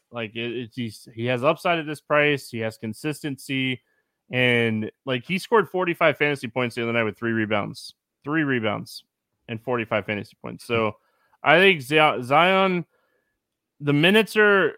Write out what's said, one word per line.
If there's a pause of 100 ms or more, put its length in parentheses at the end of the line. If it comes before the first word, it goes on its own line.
(120)
Like,
it,
it's,
he's,
he
has
upside
at
this
price.
He
has
consistency. (480)
And, (140)
like,
he
scored
forty-five
fantasy
points
the
other
night
with
three
rebounds. (280)
Three
rebounds (440)
and
forty-five
fantasy
points.
So, (460)
I
think
Zio-,
Zion (1000)
the
minutes
are